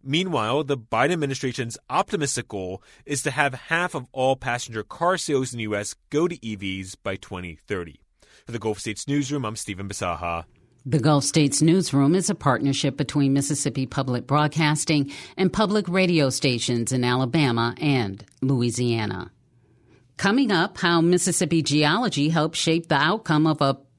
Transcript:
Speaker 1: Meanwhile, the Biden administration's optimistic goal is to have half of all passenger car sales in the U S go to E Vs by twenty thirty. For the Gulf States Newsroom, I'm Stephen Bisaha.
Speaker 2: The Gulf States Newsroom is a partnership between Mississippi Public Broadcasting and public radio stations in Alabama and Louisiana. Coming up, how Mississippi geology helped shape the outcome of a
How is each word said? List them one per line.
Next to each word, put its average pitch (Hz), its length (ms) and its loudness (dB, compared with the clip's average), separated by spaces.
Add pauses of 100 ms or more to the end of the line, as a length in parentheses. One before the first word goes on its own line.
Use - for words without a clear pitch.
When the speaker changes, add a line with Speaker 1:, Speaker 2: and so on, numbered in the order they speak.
Speaker 1:
Meanwhile, 143 600 0
the 135 160 -2
Biden 117 320 0
administration's 135 640 -4 (100)
optimistic 147 600 -2
goal 95 340 -8 (240)
is 143 160 -4
to 151 80 -4
have 139 240 0
half 170 400 -4
of 127 180 -8
all 131 240 0
passenger 120 480 -6
car 175 320 0
sales 131 380 -2
in 120 40 -10
the 117 60 -6
U 104 120 -2
S 104 180 -4 (160)
go 160 180 2
to - 160 -6
E 110 120 -6
Vs 95 400 -8
by 98 220 -8
twenty 90 380 -12 (120)
thirty. 85 340 -8 (460)
For 120 40 -14
the 117 60 -8
Gulf 110 220 -2
States - 280 -8
Newsroom, 139 380 -2
I'm 110 100 -4
Stephen 98 320 -8
Bisaha. 85 580 -4 (420)
Speaker 2:
The 120 100 0
Gulf 139 260 2
States 143 380 2
Newsroom 160 540 4
is 196 160 0
a 180 40 -2
partnership 135 600 0
between 139 360 2
Mississippi 139 520 -2
Public 127 400 -4
Broadcasting 151 840 2 (260)
and 190 160 2
public 208 340 2
radio 175 440 4
stations 120 600 0
in 127 120 2
Alabama 123 760 2
and 123 460 0 (160)
Louisiana. 117 880 0 (880)
Coming 262 340 2
up, 349 280 0
how 170 220 4
Mississippi 170 600 2
geology 151 680 2
helped 160 260 0
shape 165 320 0
the 156 80 2
outcome 156 500 2
of 156 160 2
a 135 160 2 (220)